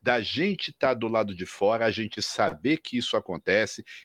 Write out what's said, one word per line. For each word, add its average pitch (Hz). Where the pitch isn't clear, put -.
Da 123
gente 165
tá 131
do 113
lado 110
de 90
fora, 113
a 110
gente 107
saber 107
que -
isso 117
acontece, 98